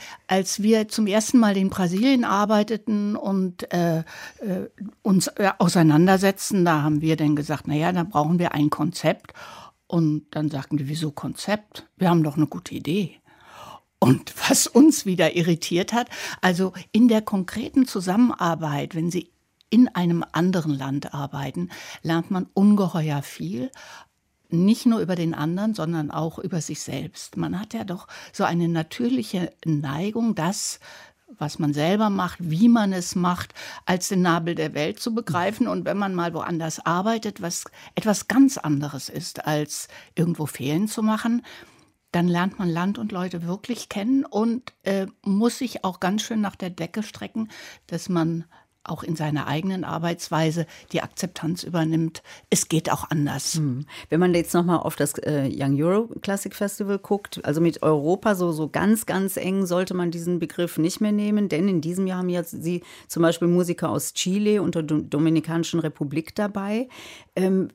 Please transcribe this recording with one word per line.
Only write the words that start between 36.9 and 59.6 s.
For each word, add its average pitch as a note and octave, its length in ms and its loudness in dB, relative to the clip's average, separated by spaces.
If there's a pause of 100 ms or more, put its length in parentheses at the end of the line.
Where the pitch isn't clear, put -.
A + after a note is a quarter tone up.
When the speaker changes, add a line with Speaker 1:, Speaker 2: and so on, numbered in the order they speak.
Speaker 1:
was - 240 -6 (300)
etwas G#3 340 0
ganz C4 280 6
anderes C#3+ 520 -4
ist, - 360 -10
als D3+ 440 -4 (260)
irgendwo E3 300 0
Ferien D3+ 420 -2
zu A3 160 -4
machen, A3+ 380 0 (720)
dann F3 160 2
lernt F3 280 0
man F3+ 120 -2
Land F3+ 280 -2
und G#3+ 140 -4
Leute F3+ 340 -6
wirklich G3+ 440 -6
kennen B3+ 340 0
und, A3+ 500 -2 (100)
äh, G3 240 0 (160)
muss G#3 340 2
sich - 260 -6
auch F#3 160 -4
ganz G3+ 220 0
schön A3+ 180 -4
nach G3+ 160 -2
der F3+ 140 -8
Decke F3 340 -6
strecken, - 460 -8 (380)
dass E3+ 200 -8
man E3 380 -2 (420)
auch D#3 160 -10
in E3 120 -4
seiner D3+ 320 -2
eigenen F#3 360 -2
Arbeitsweise E3 840 -2 (260)
die - 100 -2
Akzeptanz - 640 -6
übernimmt. D#3+ 600 -2 (260)
Es - 200 0
geht D#3+ 220 0
auch - 180 -4
anders. D3 460 -2
Speaker 2:
Hm. D3 300 -2 (240)
Wenn D#3 100 2
man F3+ 140 4
jetzt E3+ 200 0
noch F3 100 4
mal E3+ 140 2
auf - 180 -4
das, - 240 -2
äh, C#3 340 0
Young C#3 280 0
Euro G3 260 2 (140)
Classic G3 320 -6
Festival G3+ 440 -4
guckt, - 460 -6
also D3 180 0
mit E3 220 2
Europa D#3+ 520 2
so, F3+ 160 0
so D#3 180 -4
ganz, G#3+ 360 2
ganz F#3+ 320 -2
eng F#3+ 280 -2